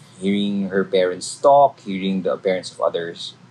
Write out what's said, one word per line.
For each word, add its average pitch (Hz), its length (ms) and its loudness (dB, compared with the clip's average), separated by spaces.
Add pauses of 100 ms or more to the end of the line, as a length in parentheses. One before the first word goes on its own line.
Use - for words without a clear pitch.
(200)
hearing 101 480 -2
her 95 160 0
parents 90 500 -2
talk, 139 460 4
hearing 95 420 -4
the 85 160 -2
parents 92 320 -4
of - 100 -14
others, 85 540 -4 (160)